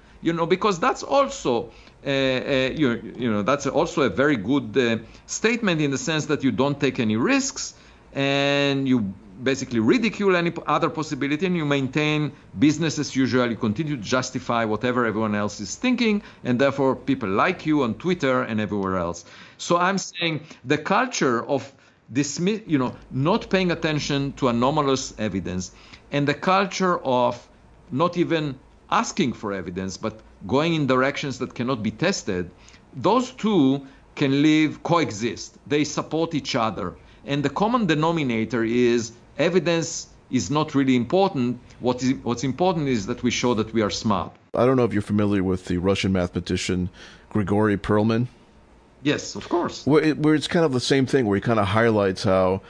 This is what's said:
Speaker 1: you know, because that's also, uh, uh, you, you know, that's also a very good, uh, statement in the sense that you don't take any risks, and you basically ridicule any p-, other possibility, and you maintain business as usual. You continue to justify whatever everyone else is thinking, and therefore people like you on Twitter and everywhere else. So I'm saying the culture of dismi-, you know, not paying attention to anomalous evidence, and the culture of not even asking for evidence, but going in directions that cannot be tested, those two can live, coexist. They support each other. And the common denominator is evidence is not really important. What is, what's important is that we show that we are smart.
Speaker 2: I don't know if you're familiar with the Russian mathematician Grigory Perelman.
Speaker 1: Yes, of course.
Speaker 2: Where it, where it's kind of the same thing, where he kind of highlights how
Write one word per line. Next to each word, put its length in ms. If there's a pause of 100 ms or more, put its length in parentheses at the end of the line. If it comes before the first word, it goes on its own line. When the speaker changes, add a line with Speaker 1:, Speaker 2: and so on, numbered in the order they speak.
(220)
Speaker 1:
you 100
know, 140
because 340
that's 240
also, 640 (360)
uh, 40
uh, 600 (120)
you, 360
you 140
know, 120
that's 240
also 360
a 60
very 280
good, 400
uh, 200 (300)
statement 540
in 100
the 60
sense 300
that 180
you 60
don't 280
take 200
any 180
risks, 560 (400)
and 720
you 260 (300)
basically 360
ridicule 560
any 160
p-, 140
other 240
possibility, 560
and 120
you 80
maintain 640 (260)
business 400
as 180
usual. 340
You 80
continue 400
to 40
justify 640
whatever 400
everyone 300
else 240
is 160
thinking, 460 (240)
and 140
therefore 360
people 340
like 360
you 180
on 120
Twitter 480
and 180
everywhere 360
else. 280 (320)
So 200
I'm 200
saying 440 (220)
the 140
culture 680
of 260 (420)
dismi-, 520
you 120
know, 180 (160)
not 380
paying 220
attention 640
to 140
anomalous 720
evidence, 520 (420)
and 120
the 80
culture 680
of 320 (560)
not 260
even 380 (340)
asking 440
for 180
evidence, 460
but 240 (260)
going 260
in 140
directions 520
that 140
cannot 300
be 80
tested, 580 (460)
those 360
two 540 (300)
can 260
live, 420
coexist. 760 (100)
They 160
support 500
each 220
other. 400 (320)
And 160
the 60
common 380
denominator 760
is 480 (280)
evidence 680 (220)
is 220
not 240
really 200
important. 640 (200)
What 240
is, 100 (100)
what's 200
important 440
is 200
that 160
we 80
show 240
that 180
we 80
are 80
smart. 420 (220)
Speaker 2:
I 120
don't 120
know 60
if 100
you're 80
familiar 420
with 220
the 140
Russian 340
mathematician 760 (420)
Grigory 460
Perelman. 500 (760)
Speaker 1:
Yes, 320
of 140
course. 380
Speaker 2:
Where 160
it, 160
where 160
it's 120
kind 180
of 60
the 80
same 280
thing, 180
where 100
he 60
kind 180
of 80
highlights 560
how 460